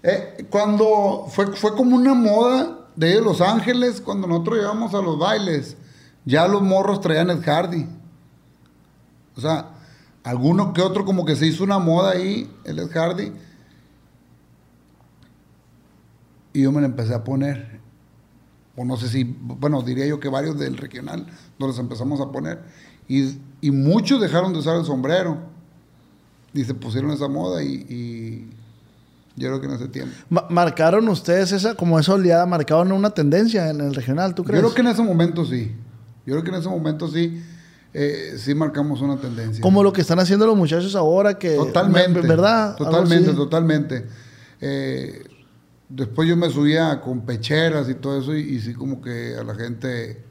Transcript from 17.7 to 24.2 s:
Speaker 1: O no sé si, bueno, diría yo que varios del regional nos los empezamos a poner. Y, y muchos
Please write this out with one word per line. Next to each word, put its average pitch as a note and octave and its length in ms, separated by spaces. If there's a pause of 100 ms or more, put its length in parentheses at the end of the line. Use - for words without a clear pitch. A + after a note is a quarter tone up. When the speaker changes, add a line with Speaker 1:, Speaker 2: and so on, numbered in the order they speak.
Speaker 1:
O B2 100
no B2+ 120
sé A#2+ 120
si, C3 140
bueno, B2+ 580
diría B2 240
yo D3 140
que C#3+ 100
varios C#3+ 300
del C3 180
regional C3 480 (320)
nos C3+ 120
los B2 100
empezamos B2+ 420
a C3 100
poner. D#3 300 (460)
Y, C3+ 320 (200)
y C#3+ 120
muchos G3+ 500